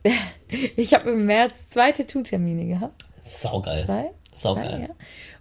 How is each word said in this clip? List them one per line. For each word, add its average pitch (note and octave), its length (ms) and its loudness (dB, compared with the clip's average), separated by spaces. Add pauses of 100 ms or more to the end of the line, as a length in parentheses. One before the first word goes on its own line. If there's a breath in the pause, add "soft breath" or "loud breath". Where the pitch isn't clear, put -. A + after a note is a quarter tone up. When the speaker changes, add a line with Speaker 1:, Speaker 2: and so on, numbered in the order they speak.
Speaker 1:
<laughs> A3+ 720 -2
ich A#3 180 2
habe A#3+ 180 4
im A3 140 2
März A3+ 440 2
zwei B3 220 4
Tattoo-Termine F3+ 760 -2
gehabt. F3+ 360 -4 (180)
Speaker 2:
Saugeil. F#2 640 -4
Speaker 1:
Zwei? A3+ 260 -2 (220)
Speaker 2:
Saugeil. - 360 -2
Speaker 1:
Zwei, - 120 -6
ja. - 80 -8 (520 loud breath)